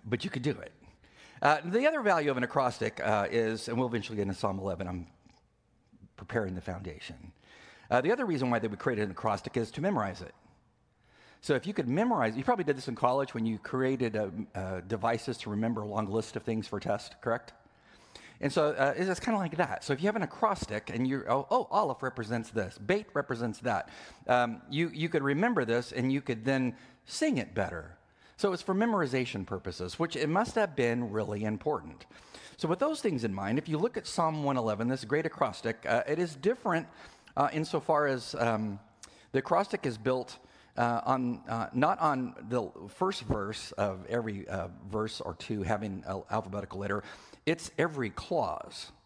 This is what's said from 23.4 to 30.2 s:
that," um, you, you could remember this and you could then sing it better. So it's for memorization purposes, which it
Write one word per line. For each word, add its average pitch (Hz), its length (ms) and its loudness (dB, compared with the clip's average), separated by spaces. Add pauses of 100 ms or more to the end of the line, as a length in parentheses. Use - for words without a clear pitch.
that," 113 280 0 (380)
um, 120 420 4
you, 151 200 0
you 156 200 -2
could 160 140 2
remember 151 420 2
this 117 280 0
and 131 200 2
you 139 80 2
could 113 240 -4
then 131 320 2 (280)
sing 302 340 0
it 101 160 -4
better. 87 420 -2 (400)
So 202 160 2
it's 180 100 -4
for 190 120 0
memorization 135 720 2
purposes, 90 520 -6
which 165 180 0
it 131 120 0